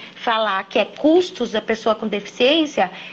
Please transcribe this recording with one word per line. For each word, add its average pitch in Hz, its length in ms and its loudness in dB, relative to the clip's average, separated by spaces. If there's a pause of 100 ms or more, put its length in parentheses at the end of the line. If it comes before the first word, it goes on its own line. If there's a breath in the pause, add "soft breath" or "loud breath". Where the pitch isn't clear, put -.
(140 loud breath)
falar 214 500 -2
que - 140 -4
é 202 60 4
custos 311 680 2
da 214 80 -2
pessoa 220 340 0
com 220 120 -6
deficiência 240 840 0 (220 loud breath)